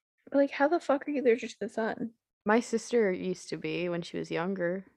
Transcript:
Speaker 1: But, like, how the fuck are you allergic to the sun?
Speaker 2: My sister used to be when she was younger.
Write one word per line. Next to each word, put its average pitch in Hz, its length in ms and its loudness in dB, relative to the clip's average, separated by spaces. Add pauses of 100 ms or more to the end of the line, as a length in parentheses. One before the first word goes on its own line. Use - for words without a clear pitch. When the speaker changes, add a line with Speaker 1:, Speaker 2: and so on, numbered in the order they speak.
(300)
Speaker 1:
But, - 80 0
like, 277 140 4
how 285 160 2
the 339 120 2
fuck 277 260 0
are 294 40 -6
you 285 120 0
allergic 233 280 4
to - 100 -16
the 202 80 -4
sun? 220 440 -4 (320)
Speaker 2:
My 220 160 4
sister 226 500 0
used 180 380 -4
to - 80 -6
be 160 320 -4
when 170 140 -4
she - 160 -10
was 165 120 -6
younger. 180 540 -2 (120)